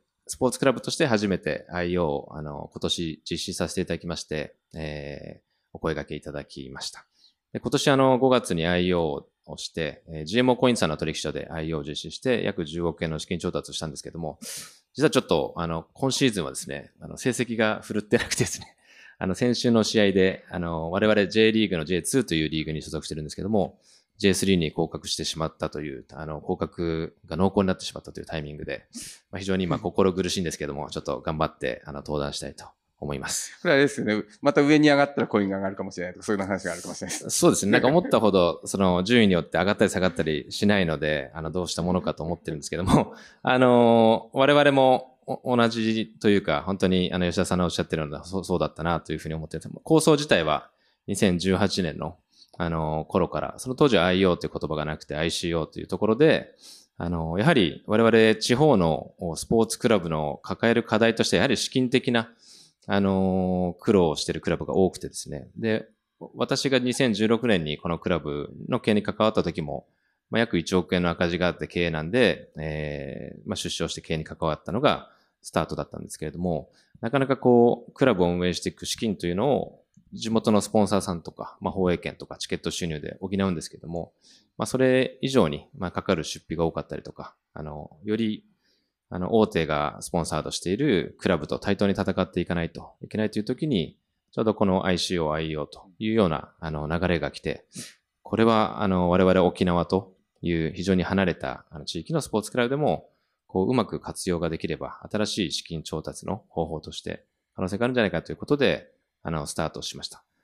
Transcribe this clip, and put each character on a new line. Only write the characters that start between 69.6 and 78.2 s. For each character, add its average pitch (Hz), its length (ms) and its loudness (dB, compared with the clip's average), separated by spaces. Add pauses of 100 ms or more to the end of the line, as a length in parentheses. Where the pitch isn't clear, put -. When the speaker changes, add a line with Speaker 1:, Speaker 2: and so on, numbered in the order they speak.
Speaker 1:
も、 71 260 -10 (420)
ま 113 80 -2
あ、 - 40 2
約 110 160 0
一 82 160 -2
億 90 200 2
円 90 80 2
の 87 80 2
赤 85 200 0
字 87 80 -2
が 87 100 2
あ 85 40 0
っ 78 60 -6
て 76 100 -6
経 87 180 -2
営 85 40 0
な 80 120 -4
ん 82 100 -8
で、 110 460 2
え 76 800 -8
ー、 - 80 -20
ま - 80 -6
あ、 - 20 -8
出 85 140 -6
資 - 120 -6
を 82 60 -4
し - 60 -8
て 80 80 -12
経 - 140 -6
営 - 20 -2
に 78 80 -6
関 - 160 -16
わ 78 120 0
っ - 80 -10
た - 120 -10
の 113 80 -4
が 117 280 -2 (320)
ス - 100 -20
タ 85 120 0
ー - 40 -8
ト - 100 -10
だ 73 80 -4
っ - 40 -20
た - 100 -16
ん 78 40 -14
で - 60 -16
す - 100 -14
け 76 60 -8
れ 78 60 -8
ど - 80 -12
も、 85 300 -4 (300)
な 113 120 -8
か 139 80 0
な 135 80 -2
か 135 100 -2
こ 120 500 4
う、 - 60 -20
ク - 120 2
ラ 127 80 6
ブ 90 120 2